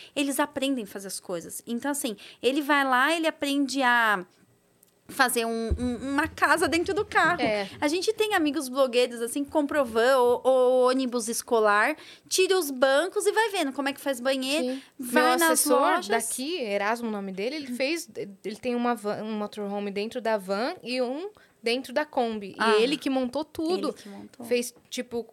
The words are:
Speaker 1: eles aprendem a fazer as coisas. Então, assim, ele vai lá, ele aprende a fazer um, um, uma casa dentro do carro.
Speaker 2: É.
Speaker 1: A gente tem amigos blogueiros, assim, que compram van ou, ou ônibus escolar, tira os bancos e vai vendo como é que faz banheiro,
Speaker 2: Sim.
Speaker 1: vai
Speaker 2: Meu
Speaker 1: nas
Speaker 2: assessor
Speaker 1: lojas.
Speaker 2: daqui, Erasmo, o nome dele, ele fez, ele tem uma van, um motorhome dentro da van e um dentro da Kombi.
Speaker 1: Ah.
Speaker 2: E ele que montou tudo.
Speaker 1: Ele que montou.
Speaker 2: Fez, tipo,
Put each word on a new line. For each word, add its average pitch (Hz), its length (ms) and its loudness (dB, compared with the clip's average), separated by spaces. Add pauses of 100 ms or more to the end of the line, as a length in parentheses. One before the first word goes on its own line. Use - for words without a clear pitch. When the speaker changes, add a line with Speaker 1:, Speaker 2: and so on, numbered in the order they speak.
(160)
Speaker 1:
eles 277 240 0
aprendem 277 440 -2
a - 20 -8
fazer 196 220 -12
as - 120 -10
coisas. 170 460 -8
Então, 233 240 -4
assim, 262 260 -4 (260)
ele 277 200 2
vai 285 200 2
lá, 269 320 4
ele 330 120 0
aprende 277 560 0
a 226 420 4 (840)
fazer 240 360 0
um, 226 340 -2
um, 247 180 -2 (160)
uma 294 140 0
casa 311 400 2
dentro 330 280 0
do 392 100 0
carro. 349 380 2
Speaker 2:
É. 208 260 0 (120)
Speaker 1:
A 294 80 0
gente 359 260 0
tem 427 200 0
amigos 302 340 0
blogueiros, 247 520 2
assim, 240 240 -4
que - 60 -8
compram 294 340 2
van 233 320 4
ou, 240 260 4
ou 254 460 4
ônibus 247 400 0
escolar, 220 680 2 (320)
tira 370 300 2
os 294 120 -2
bancos 277 560 2
e 403 60 2
vai 440 180 2
vendo 330 220 -2
como 277 160 -4
é 285 40 -2
que 277 80 -14
faz 262 200 -4
banheiro, 262 540 -2
Speaker 2:
Sim. 269 80 -10 (160)
Speaker 1:
vai 247 240 0
Speaker 2:
Meu 254 160 4
Speaker 1:
nas 339 120 4
Speaker 2:
assessor 294 300 4
Speaker 1:
lojas. 262 280 2
Speaker 2:
daqui, 262 540 -2
Erasmo, 214 460 -2
o 220 40 -4
nome 196 200 -6
dele, 220 240 -6
ele 285 180 -8
fez, 285 420 -2
ele 202 400 -10
tem 240 180 -4
uma 240 200 0
van, 208 280 -4
um 220 100 -8
motorhome 202 580 -6
dentro 214 300 -6
da 220 180 0
van 196 440 -4
e 254 200 -2
um 285 260 -4 (360)
dentro 247 280 -2
da 294 120 0
Kombi. 220 540 -4
Speaker 1:
Ah. 220 180 4
Speaker 2:
E 220 60 4
ele 277 140 2
que - 120 -6
montou 262 360 -2
tudo. 320 460 -2
Speaker 1:
Ele - 20 -6
que - 160 -20
montou. 202 380 -16
Speaker 2:
Fez, 240 280 -2 (160)
tipo, 233 420 -8